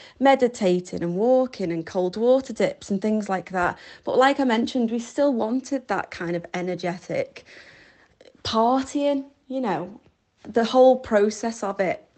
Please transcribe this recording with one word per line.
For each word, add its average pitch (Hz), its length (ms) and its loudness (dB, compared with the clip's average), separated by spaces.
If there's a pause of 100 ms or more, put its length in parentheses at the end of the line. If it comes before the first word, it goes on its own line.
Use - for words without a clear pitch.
(220)
meditating 226 840 2
and 175 120 -2
walking 247 540 0
and 165 160 -4
cold 180 300 -2
water 247 380 2
dips - 360 -4
and 196 120 -2
things 214 260 -2
like 190 240 -6
that. 180 260 -2 (280)
But - 120 -2
like 277 220 4
I 269 60 2
mentioned, 233 460 0
we 233 80 -4
still 285 340 0
wanted 254 560 -4
that 190 220 -6
kind 175 260 -6
of 170 160 -10
energetic 175 920 -6 (1000)
partying, 269 800 0 (240)
you 262 100 -6
know, 190 400 -6 (440)
the 226 200 0
whole 254 340 6
process 220 640 0
of 196 200 -2
it. 175 240 -4 (120)